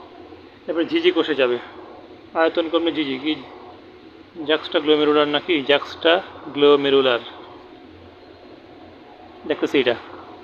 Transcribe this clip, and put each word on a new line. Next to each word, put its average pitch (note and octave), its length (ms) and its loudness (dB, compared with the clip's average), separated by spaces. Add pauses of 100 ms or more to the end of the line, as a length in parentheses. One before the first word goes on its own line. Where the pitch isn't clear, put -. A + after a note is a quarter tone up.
(680)
এরপরে E3+ 180 -2
জিজি E3+ 260 2
কোষে D#3+ 240 0
যাবে। B2 220 0 (760)
আয়তন E3 360 0
কমলে E3 220 0
জিজি, C#3 320 -6
কি D3+ 120 -2 (1040)
juxtaglomerular D3+ 840 2
নাকি? D3 420 -2
juxtaglomerular। C#3 1500 2 (2250)
দেখতেছি - 320 -2
এটা। B2 160 2 (480)